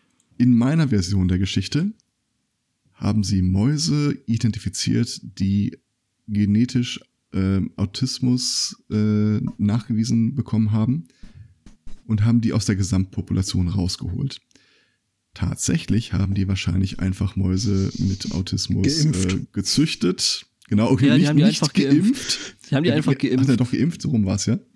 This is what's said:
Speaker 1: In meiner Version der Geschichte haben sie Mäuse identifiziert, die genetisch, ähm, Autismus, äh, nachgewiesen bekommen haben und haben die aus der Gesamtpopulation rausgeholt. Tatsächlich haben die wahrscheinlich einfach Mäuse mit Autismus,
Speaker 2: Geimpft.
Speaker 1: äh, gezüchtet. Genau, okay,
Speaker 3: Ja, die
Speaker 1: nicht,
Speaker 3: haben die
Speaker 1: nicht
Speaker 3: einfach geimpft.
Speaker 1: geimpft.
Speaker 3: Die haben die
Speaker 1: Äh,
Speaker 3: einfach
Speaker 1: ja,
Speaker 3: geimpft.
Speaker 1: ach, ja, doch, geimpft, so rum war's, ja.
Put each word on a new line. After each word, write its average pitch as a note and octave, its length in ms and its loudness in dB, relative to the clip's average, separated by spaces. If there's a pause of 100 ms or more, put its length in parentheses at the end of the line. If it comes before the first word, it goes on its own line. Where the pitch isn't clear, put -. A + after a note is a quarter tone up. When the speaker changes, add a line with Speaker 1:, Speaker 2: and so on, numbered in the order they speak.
(380)
Speaker 1:
In B2 180 4
meiner C#3 320 2
Version F#2+ 400 0
der F2+ 100 2
Geschichte C#3+ 540 -2 (1000)
haben G2+ 300 -2
sie F#2+ 180 0
Mäuse C#3+ 760 2 (100)
identifiziert, A#2 960 -2
die - 540 -2 (520)
genetisch, G#2+ 680 0 (360)
ähm, F#2+ 420 0
Autismus, - 1120 -4
äh, G#2+ 500 2 (180)
nachgewiesen A2+ 760 0
bekommen A2 380 0
haben A2+ 360 0 (1000)
und G#2 180 0
haben A#2 160 4
die A2+ 140 0
aus A2 100 -2
der G#2 120 0
Gesamtpopulation F#2 920 -2
rausgeholt. F2 720 -4 (960)
Tatsächlich - 800 -2
haben F#2 180 0
die F#2+ 160 -2
wahrscheinlich F#2+ 520 -2
einfach F#2+ 360 -2
Mäuse F#2+ 600 0
mit F#2+ 340 -2
Autismus, F#2+ 540 -2 (180)
Speaker 2:
Geimpft. F#2+ 300 0
Speaker 1:
äh, F#2 60 -4 (120)
gezüchtet. - 920 -2 (220)
Genau, G#2+ 220 2
okay, C3+ 180 4
Speaker 3:
Ja, C#3 80 6
die - 40 6
Speaker 1:
nicht, C#3+ 80 4
Speaker 3:
haben D3+ 80 2
die D3 80 6
Speaker 1:
nicht G#3 180 2
Speaker 3:
einfach D3 120 -2
geimpft. C#3 180 2 (460)
Speaker 1:
geimpft. - 180 -14 (140)
Speaker 3:
Die - 40 0
haben C#3+ 100 2
die F3 60 2
Speaker 1:
Äh, - 40 2
Speaker 3:
einfach D3 180 2
Speaker 1:
ja, C3+ 60 -2
Speaker 3:
geimpft. C3 260 0
Speaker 1:
ach, C3 60 4
ja, B2 60 4
doch, A#2+ 140 0
geimpft, - 300 -2
so - 80 -4
rum A#2 160 2
war's, F#2+ 220 0
ja. A2+ 120 2 (180)